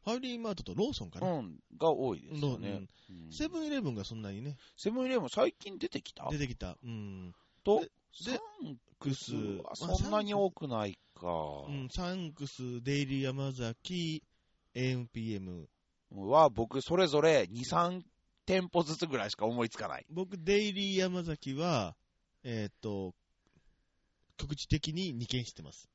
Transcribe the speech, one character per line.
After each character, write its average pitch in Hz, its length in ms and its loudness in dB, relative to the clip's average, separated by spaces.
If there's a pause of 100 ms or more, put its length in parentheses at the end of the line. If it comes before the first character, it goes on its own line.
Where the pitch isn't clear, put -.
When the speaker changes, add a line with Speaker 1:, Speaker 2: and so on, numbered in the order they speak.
Speaker 1:
フ 202 60 -2
ァ 247 100 0
ミ 254 80 -6
リ 240 80 -4
ー 233 40 -6
マ 226 100 -2
ー 196 40 0
ト - 80 -10
と 98 120 -8
ロ 202 160 2
ー - 20 -4
ソ 104 140 -6
ン 82 40 -10
か - 100 -10
な。 180 120 2
Speaker 2:
う 143 100 0
ん、 85 160 -10 (200)
が 165 120 6
多 131 240 2
い 76 60 -8
で - 160 -12
す 147 60 -2
よ 135 160 2
ね。 98 120 -4
Speaker 1:
ロ-、 196 60 -4
う - 40 -6
ん。 - 80 -12 (380)
Speaker 2:
う - 20 -14
ん。 160 40 -14
Speaker 1:
セ 302 160 -2
ブ 339 120 -4
ン 311 60 -4
イ 302 40 -2
レ 277 100 0
ブ 160 100 0
ン 117 40 -4
が 101 100 -4
そ 113 100 -8
ん 110 60 -8
な 101 120 -6
に 101 100 -6
ね。 143 140 -6 (200)
Speaker 2:
セ - 140 0
ブ 254 120 0
ン 254 40 0
イ - 20 0
レ 254 100 2
ブ 165 80 0
ン - 40 -6
最 233 220 4
近 392 260 -12
出 349 100 -2
て - 140 -4
き - 100 -16
た？ - 180 -6
Speaker 1:
出 151 80 -2
て 143 80 0
き 120 100 -6
た。 90 280 -8
う - 20 -10
ん。 98 480 -8 (300)
Speaker 2:
と、 208 160 6
Speaker 1:
で、 - 100 -6 (220)
Speaker 2:
サ 208 200 -6 (300)
ン 151 140 -8 (220)
ク 139 160 0
ス 120 200 -6
は 113 60 -2
Speaker 1:
で、 101 220 -4
ま - 100 -8
あ、 - 40 -8
Speaker 2:
そ 170 320 2
ん - 20 0
な 214 120 4
に 208 120 -2
多 196 160 4
く 160 180 -8
な 110 180 0
い 98 120 -6 (160)
か。 - 100 -16
Speaker 1:
サ 80 480 -2
ン 131 160 -6
ク - 60 -14
ス、 180 80 -2
う - 20 -2
ん、 - 40 -2
サ 185 60 -2
ン 170 180 -6
ク 143 140 -8
ス、 123 360 -8
デ 143 180 2
イ 143 60 0
リ 135 160 0
ー - 20 0
ヤ 131 80 0
マ 139 200 -2
ザ 120 300 -4
キ、 165 400 -2 (520)
エ 123 60 -4
ー 127 100 2
エ 127 60 0
ム 120 120 -4
ピ 117 120 -8 (120)
ー 104 40 -2
エ 95 40 -4
ム。 90 280 -10 (420)
Speaker 2:
は 123 400 8
僕 113 320 -2
そ 165 140 0
れ 185 100 6
ぞ 147 160 4
れ 147 280 8
二、 117 140 -6
三 175 400 2 (400)
店 185 260 4
舗 170 120 4
ず 156 140 0
つ 170 100 0
ぐ 143 100 0
ら 104 100 2
い 104 40 -2
し - 60 -6
か 107 100 2
思 120 180 4
い 113 60 0
つ - 80 -12
か 107 100 -4
な 65 100 -4
い。 - 120 -14
Speaker 1:
僕、 185 260 -4
デ 202 280 4
イ 208 100 0
リ 196 220 2
ー 185 40 4
ヤ 185 80 4
マ 180 140 0
ザ 160 160 -2
キ 135 160 -4
は、 139 420 2 (460)
え 113 240 -2
ー - 20 -4
っ - 40 -8 (100)
と、 98 320 -4 (1200)
局 143 180 -6
地 - 140 -10
的 156 240 2
に 175 220 -2
二 117 120 -4
軒 123 180 -2
知 - 80 -12
っ - 20 -20
て 90 80 -16
ま 69 100 -16
す。 - 220 -20